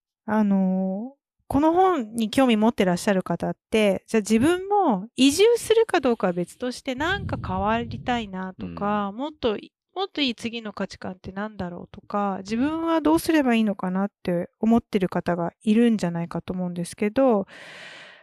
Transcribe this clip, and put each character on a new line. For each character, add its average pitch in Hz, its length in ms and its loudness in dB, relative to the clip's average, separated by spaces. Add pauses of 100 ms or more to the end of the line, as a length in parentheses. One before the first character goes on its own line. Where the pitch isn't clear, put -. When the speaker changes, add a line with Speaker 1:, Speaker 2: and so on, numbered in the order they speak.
(260)
Speaker 1:
あ 214 180 2
の、 190 720 0 (340)
こ 269 120 2
の 320 120 4
本 339 420 2
に 226 140 -2
興 269 180 4
味 226 120 4
持 214 100 4
っ 240 60 2
て 208 100 0
ら 180 80 2
っ 175 60 2
し - 100 -2
ゃ 202 60 2
る 185 80 0
方 175 260 -4
っ 170 80 -6 (140)
て、 208 360 2
じ 226 120 0
ゃ - 0 -
あ - 20 4
自 208 180 2
分 359 300 0
も 285 480 2
移 269 160 4
住 359 120 4 (120)
す - 180 0
る 453 120 4
か - 160 0
ど 247 100 2
う 226 60 -2
か - 80 0
は 180 80 0
別 175 240 -6
と 247 120 -6
し 240 120 -12
て、 262 120 -6
な 320 220 -2
ん 392 100 -8
か 262 160 -6
変 185 160 -4
わ 220 240 0
り 226 180 -10
た 240 180 -2
い 214 100 -6
な 185 240 -8
と 185 220 -12
か、 202 340 -2
Speaker 2:
う 196 60 -8
ん。 - 20 -14
Speaker 1:
も 269 120 -6
っ 311 40 -10
と 233 240 -2
い-、 - 160 -16 (240)
も 370 80 -2
っ 392 40 -6
と - 120 -8
い 277 80 2
い 226 60 -2
次 233 260 -8
の 220 140 -12
価 190 120 -6
値 - 120 -18
観 190 140 -10
っ 180 40 -14
て 185 160 -16
な 202 160 -8
ん 214 80 -14
だ 180 140 -8
ろ 175 140 -12
う - 60 -18
と - 120 -20
か、 202 380 -4
自 202 180 -6
分 311 260 -2
は 330 160 0
ど 302 140 2
う 330 40 2
す - 140 -2
れ 311 100 4
ば 247 120 2
い 226 60 2
い 220 40 2
の 202 120 -2
か 185 140 -6
な 190 180 -2
っ - 20 -10 (120)
て 175 280 -2 (100)
思 226 160 4
っ 233 60 2
て - 160 -4
る 185 100 0
方 175 280 -2
が 170 260 -4
い 214 120 2
る 233 160 6
ん 220 60 2
じ 190 80 -4
ゃ 175 60 -2
な 170 120 -4
い 170 60 -6
か 170 140 -8
と - 100 -8
思 185 140 -4
う 175 40 -6
ん 175 40 -10
で 175 100 -6
す - 100 -12
け 208 140 -2
ど、 220 380 2 (760)